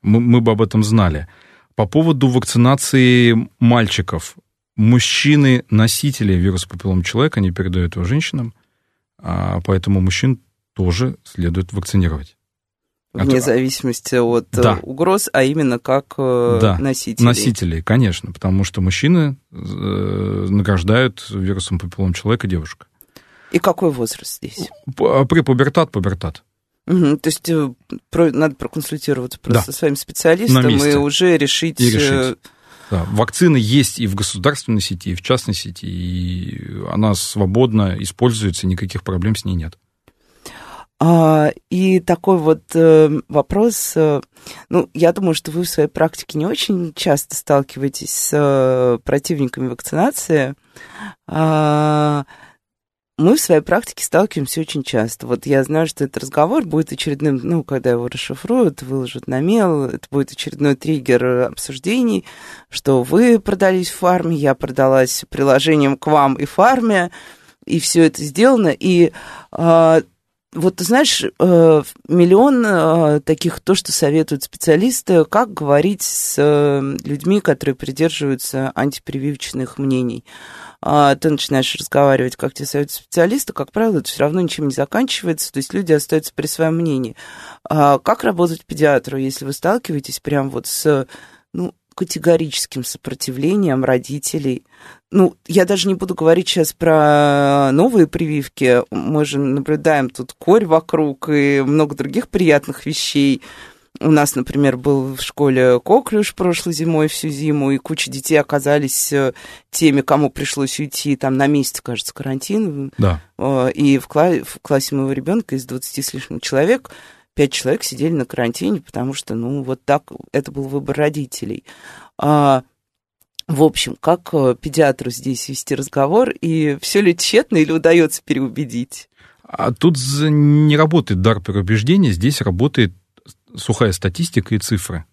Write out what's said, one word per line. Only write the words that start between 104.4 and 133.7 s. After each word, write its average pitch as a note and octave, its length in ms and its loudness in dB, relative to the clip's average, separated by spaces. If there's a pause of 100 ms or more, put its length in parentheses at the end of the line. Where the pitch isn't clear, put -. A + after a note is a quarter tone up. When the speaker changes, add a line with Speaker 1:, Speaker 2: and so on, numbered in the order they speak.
Speaker 2:
был C3+ 400 -2
в - 60 -12
школе B2+ 580 2
коклюш G#3+ 560 0
прошлой F3 360 -2
зимой D#3 360 0
всю D#3 220 -6
зиму, C#3+ 420 -2
и C3+ 60 0
куча - 340 -8
детей C3+ 240 -2
оказались, C#3+ 760 0
э, C3+ 200 0 (400)
теми, C#3 300 2
кому C#3+ 280 2
пришлось - 480 -6
уйти, C#3+ 380 -4
там, C3 200 -2
на C#3 120 2
месяц, C#3+ 320 -2
кажется, - 340 -10
карантин. C#3 800 -6
Speaker 1:
Да. F2+ 240 0 (180)
Speaker 2:
Э, C3 340 0
и C#3 260 2
в - 80 -6
кла-, E3 380 0
в - 180 -16
классе C#3 320 -2
моего C3+ 160 -2
ребёнка C#3 460 -4
из C3 80 -8
двадцати B2+ 380 -10
с - 120 -8
лишним C3 240 -10
человек F3 520 0 (440)
пять C#3+ 180 0
человек - 320 -2
сидели C#3 280 -4
на C#3 120 -2
карантине, B2+ 560 -4
потому B2+ 340 -6
что, - 220 -10
ну, C3 260 -6
вот B2+ 220 -8
так C#3+ 260 -2 (220)
это C#3+ 180 -4
был C#3 140 -8
выбор C#3 320 -6
родителей. D3 680 -6 (560)
А, C#3+ 460 2 (800)
в D3 160 0
общем, - 380 0
как, E3+ 320 -2
э, C3 280 2
педиатру C#3 500 0
здесь B2+ 380 -8
вести C3+ 280 -6
разговор, C#3+ 540 0
и D#3 520 -2
всё - 180 0
ли F3 160 4
тщетно, A3+ 420 0
или D#3 120 2
удаётся D#3+ 540 4
переубедить? A#2+ 840 -6 (360)
Speaker 1:
А - 280 -4
тут D#3 240 2
за-, C#3 340 -2
не D3 460 4
работает D#3 460 2
дар G#2 180 4
переубеждения, A2 720 2
здесь G2+ 300 0
работает G2+ 520 0 (640)
сухая A2 380 0